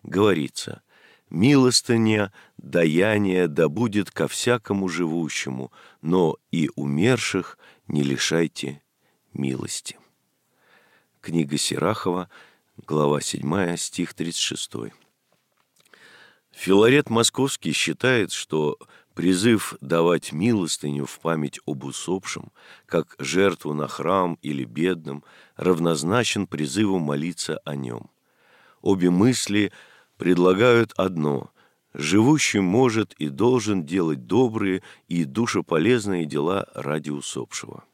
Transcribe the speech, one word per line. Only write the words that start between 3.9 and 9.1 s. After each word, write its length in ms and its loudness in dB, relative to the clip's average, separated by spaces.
ко 180 -2
всякому 600 -2
живущему, 840 -4
но 380 2
и 240 0
умерших 840 -2
не 160 0
лишайте 800 -2